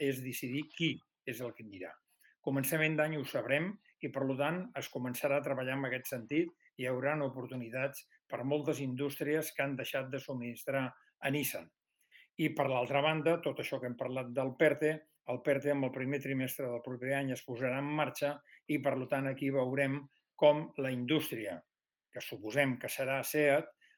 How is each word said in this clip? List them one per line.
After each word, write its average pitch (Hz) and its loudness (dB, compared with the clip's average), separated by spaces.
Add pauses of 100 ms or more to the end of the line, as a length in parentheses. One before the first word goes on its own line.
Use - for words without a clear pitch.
és 131 0
decidir 131 -4
qui 165 0 (340)
és 120 -8
el 120 -6
que 113 -16
anirà. 92 -14 (500)
Començament 151 2
d'any 156 2
ho 135 -4
sabrem 139 0 (340)
i, 143 -2
per - 0 (160)
tant, 160 2 (200)
es 123 -6
començarà 127 0
a 139 -6
treballar 131 -2
en 135 -2
aquest 127 -4
sentit. 143 0 (260)
Hi 127 -4
haurà 131 0
oportunitats 127 -4 (240)
per 120 -4
moltes 143 0
indústries 143 -2
que 143 0
han 143 -2
deixat 131 -4
de 135 -4
subministrar 127 -4
a - -6
Nissan. 139 -2 (680)
I, 151 2
per 143 2
l'altra 131 4
banda, 160 4
tot 135 -2
això 131 -4
que 127 -6
hem 120 -6
parlat 127 -4
del 131 0
perte, 151 6 (360)
el 127 -2
perte 143 2
en 139 2
el 131 0
primer 135 -2
trimestre 131 -2
del 120 -4
proper 127 -2
any 139 0
es 123 -4
posarà 127 -2
en 143 -2
marxa 147 0 (320)
i, 147 2
per 131 2 (140)
tant, 135 2
aquí 135 -2
veurem 135 2 (340)
com 151 8 (100)
la 131 0
indústria, 123 -2 (540)
que 101 -10
suposem 123 0
que - -6
serà 131 -2
seat, 147 4 (260)